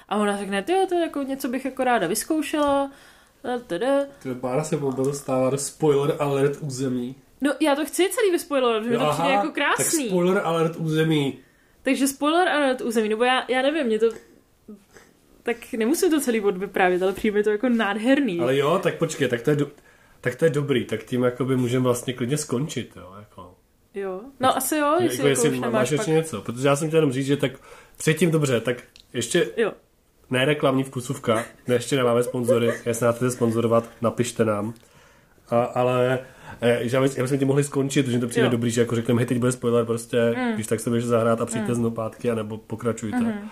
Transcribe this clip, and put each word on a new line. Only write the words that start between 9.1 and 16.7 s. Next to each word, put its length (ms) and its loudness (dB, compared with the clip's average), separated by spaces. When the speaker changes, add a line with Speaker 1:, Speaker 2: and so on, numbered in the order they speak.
Speaker 1:
přijde 160 0
Speaker 2:
aha, 80 2
Speaker 1:
jako 160 0
krásný. 520 0
Speaker 2:
tak 60 -2
spoiler 340 2
alert 320 0
území. 640 0
Speaker 1:
Takže 260 0
spoiler 400 0
alert 320 0
území, 280 0
nebo 160 0
já, 240 2
já 140 2
nevím, 240 0
mě 120 0
to, 80 2
tak 140 -4
nemusím 340 2
to 100 4
celý 200 0
odvyprávět, 640 0